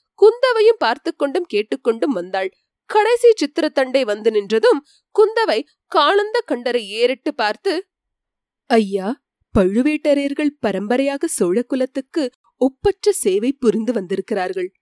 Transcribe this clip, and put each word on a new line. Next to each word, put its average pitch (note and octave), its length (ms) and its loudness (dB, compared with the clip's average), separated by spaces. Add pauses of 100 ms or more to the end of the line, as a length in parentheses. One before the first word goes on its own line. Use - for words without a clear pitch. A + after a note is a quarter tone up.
(180)
குந்தவையும் A4+ 600 4
பார்த்து A#3+ 320 -2
கொண்டும் D#4+ 360 -4
கேட்டுக்கொண்டும் A3+ 680 -2
வந்தாள். F#3+ 340 -4 (420)
கடைசி A#4 400 4
சித்திரத்தண்டை C#4+ 720 0
வந்து G#3+ 280 -2
நின்றதும் A3 500 2 (340)
குந்தவை G#4+ 440 2 (340)
காளந்த G4+ 500 2
கண்டரை A#3+ 400 -4 (100)
ஏறிட்டு A#3+ 400 -2
பார்த்து, A3 400 -2 (1000)
"ஐயா, G3+ 380 0 (460)
பழுவேட்டரையர்கள் C#4 1080 0
பரம்பரையாக B3 680 -4
சோழ F#3 340 -2
குலத்துக்கு C4 640 -6 (360)
ஒப்பற்ற F#4+ 540 -2
சேவை G#3 400 -2
புரிந்து A3 380 -2
வந்திருக்கிறார்கள்" F#3 800 -6 (120)